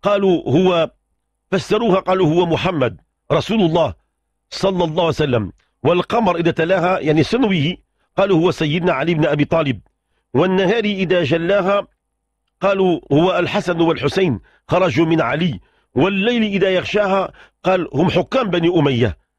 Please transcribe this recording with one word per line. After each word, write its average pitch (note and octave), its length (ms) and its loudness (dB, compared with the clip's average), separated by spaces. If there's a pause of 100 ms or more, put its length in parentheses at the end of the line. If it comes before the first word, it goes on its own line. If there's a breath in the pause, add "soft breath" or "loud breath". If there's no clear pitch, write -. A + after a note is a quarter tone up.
قالوا G3 480 2
هو، E3+ 400 2 (600)
فسروها G3 500 0
قالوا: F#3 340 0
"هو F3 120 2
محمد D3+ 540 -2 (320)
رسول F#3 280 -2
الله D#3+ 340 0 (560)
صلى F#3+ 340 -2
الله D#3+ 180 -2
عليه E3 60 0
وسلم." B2 440 -2 (300)
"والقمر F3+ 540 0
إذا E3+ 140 0
تلاها"، E3+ 480 0
يعني D3+ 240 2
سنوه، F#3+ 540 0 (400)
قالوا: G3 220 2
"هو F3 120 2
سيدنا E3 420 -2
علي D#3 220 -2
بن D#3 120 0
أبي D3 180 -2
طالب." C#3 360 -2 (540)
"والنهار F#3+ 500 0
إذا F#3+ 380 0
جلاها"، F3+ 640 0 (760)
قالوا: F#3+ 400 0 (120)
"هو F3 260 2
الحسن F3 420 -2
والحسين E3 600 0 (280 soft breath)
خرجوا D#3+ 380 2
من D#3+ 140 0
علي." C#3 400 -2 (340)
"والليل G3 480 0
إذا G3 280 0
يغشاها"، F#3+ 640 -2 (300 loud breath)
قال: F3+ 300 0
"هم D#3+ 180 0
حكام A3+ 400 -2
بني E3 180 0
أمية C3+ 600 0 (100)